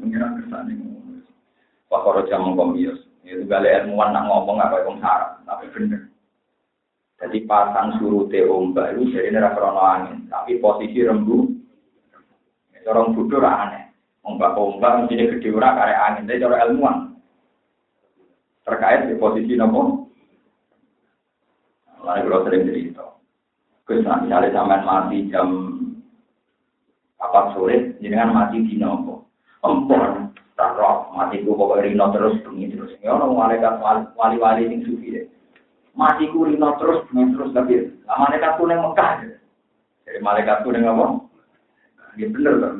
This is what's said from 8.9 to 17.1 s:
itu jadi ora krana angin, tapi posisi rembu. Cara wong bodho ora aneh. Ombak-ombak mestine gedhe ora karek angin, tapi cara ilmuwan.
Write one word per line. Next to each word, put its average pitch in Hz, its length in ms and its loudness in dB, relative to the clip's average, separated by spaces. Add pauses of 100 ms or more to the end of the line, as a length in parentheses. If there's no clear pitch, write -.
itu 123 160 0
jadi 98 260 -2
ora 104 160 2
krana 95 300 0 (160)
angin, - 320 -10
tapi 123 260 -4
posisi 110 460 0
rembu. 110 480 2 (1300)
Cara 113 220 2
wong 113 100 0
bodho - 240 -2
ora 104 300 2
aneh. - 160 -12 (420)
Ombak-ombak 117 800 0
mestine 117 320 0
gedhe 107 160 -4
ora - 240 4
karek - 240 2
angin, 107 240 -2
tapi 120 160 -4
cara 165 240 2
ilmuwan. - 320 0 (1700)